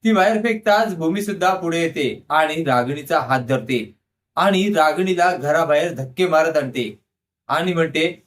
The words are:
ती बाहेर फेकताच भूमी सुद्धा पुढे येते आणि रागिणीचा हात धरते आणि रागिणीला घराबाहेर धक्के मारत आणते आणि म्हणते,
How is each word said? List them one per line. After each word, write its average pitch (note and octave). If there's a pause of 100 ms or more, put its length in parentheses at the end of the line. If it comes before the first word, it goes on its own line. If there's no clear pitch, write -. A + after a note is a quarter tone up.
ती A3
बाहेर G#3+
फेकताच A3
भूमी E3
सुद्धा F#3
पुढे E3+
येते D#3+
आणि D#3
रागिणीचा C#3
हात C3
धरते A#2+ (420)
आणि F#3+
रागिणीला F3
घराबाहेर D3+
धक्के E3
मारत D#3+
आणते B2 (500)
आणि E3+
म्हणते, D#3+